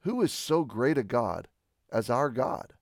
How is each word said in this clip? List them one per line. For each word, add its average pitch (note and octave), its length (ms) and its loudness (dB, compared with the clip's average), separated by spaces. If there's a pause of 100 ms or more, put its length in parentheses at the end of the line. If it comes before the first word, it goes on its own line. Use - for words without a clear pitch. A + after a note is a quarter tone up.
Who A#3 220 0
is E3+ 100 2
so D#3+ 320 0
great B2 320 0
a C3+ 60 0
God G2+ 440 -2 (460)
as A2+ 160 0
our C3 220 2
God? - 520 -4